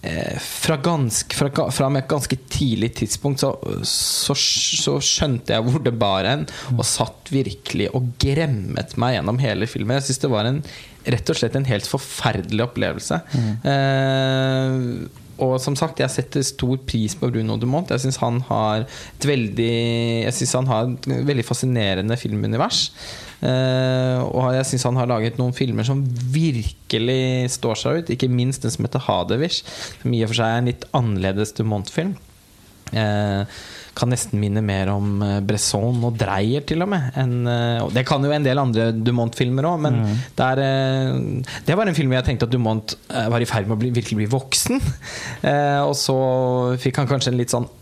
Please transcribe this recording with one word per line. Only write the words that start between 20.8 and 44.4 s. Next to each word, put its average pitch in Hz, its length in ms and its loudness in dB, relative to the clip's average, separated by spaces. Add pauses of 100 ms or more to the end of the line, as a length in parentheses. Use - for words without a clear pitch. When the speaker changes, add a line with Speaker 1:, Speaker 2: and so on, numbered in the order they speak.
Speaker 1:
et 127 160 -6 (240)
veldig 120 160 0
fascinerende 113 720 0
filmunivers. 110 640 0 (580)
Eh, 127 800 2
og 127 320 0
jeg 131 160 0
synes 131 160 0
han 127 160 2
har 123 80 0
laget 117 320 0
noen 123 140 0
filmer 113 320 0
som 139 180 0
virkelig 127 1400 0
står 117 320 -2
seg 143 220 0
ut, 143 100 -2
ikke 127 160 0
minst 123 320 0
den - 80 0
som 110 160 -2
heter 127 160 -2
Hadewisch, 104 640 0 (400)
som 123 100 0
i 113 80 2
og 110 80 0
for 113 80 0
seg 113 160 4
er 120 80 2
en 123 80 2
litt - 240 -6
annerledes 104 640 0
Dumont-film. 110 560 -2 (800)
Eh, 104 500 2 (500)
kan - 160 0
nesten 120 320 0
minne 104 240 2
mer 95 240 0
om, 101 320 0
eh, 101 240 2
Bresson 107 600 0
og 120 120 0
Dreyer 110 480 0
til 160 160 0
og 185 80 0
med 147 280 0
enn, 127 180 0 (120)
eh, 117 380 2
og - 80 -2
det 127 160 2
kan 139 160 4
jo 143 80 4
en 147 120 2
del 131 140 4
andre 113 340 4
Dumont-filmer 120 760 2
også, 170 140 0
men 135 180 4
Speaker 2:
Mm. 104 140 2 (220)
Speaker 1:
det 127 100 2
er, 131 140 2
eh, 131 840 0 (240)
det 156 100 2
var 214 120 2
en 170 60 0
film 139 180 2
jeg 127 120 2
tenkte 117 200 0
at 113 60 -2
Dumont, 110 440 0 (160)
eh, 113 180 -2
var 120 120 2
i 120 40 2
ferd 107 240 0
med 113 80 0
å 104 40 -2
bli, 123 100 0
virkelig 120 260 0
bli 107 100 2
voksen. 135 540 0 (320)